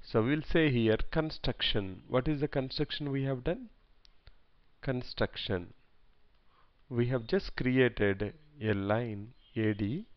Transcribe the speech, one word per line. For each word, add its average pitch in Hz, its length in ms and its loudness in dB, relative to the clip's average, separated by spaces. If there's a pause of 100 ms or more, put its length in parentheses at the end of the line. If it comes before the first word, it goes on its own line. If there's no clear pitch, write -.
So 113 220 2
we'll 147 180 2
say 156 300 4
here 113 260 4 (140)
construction. 117 960 -2
What 127 220 0
is 151 100 0
the 147 80 -2
construction 143 640 -4
we 135 120 -2
have 135 200 -4
done? 220 240 -4 (1120)
Construction. 107 920 -4 (1120)
We 123 200 2
have 123 200 -2
just - 300 -2
created 107 760 2 (260)
a 107 120 2
line 104 600 -2 (240)
A 110 160 2
D. 110 320 -2 (120)